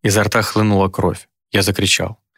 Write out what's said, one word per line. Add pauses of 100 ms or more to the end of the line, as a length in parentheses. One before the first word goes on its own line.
изо
рта
хлынула
кровь. (240)
Я
закричал. (180)